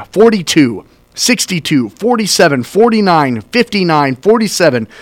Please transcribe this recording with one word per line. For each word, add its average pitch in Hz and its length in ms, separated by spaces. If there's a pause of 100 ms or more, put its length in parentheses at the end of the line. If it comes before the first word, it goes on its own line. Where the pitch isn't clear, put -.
(120)
Forty-two, 165 760 (300)
sixty-two, 156 720
forty-seven, 185 760
forty-nine, 180 800
fifty-nine, 165 760
forty-seven, 180 720 (140)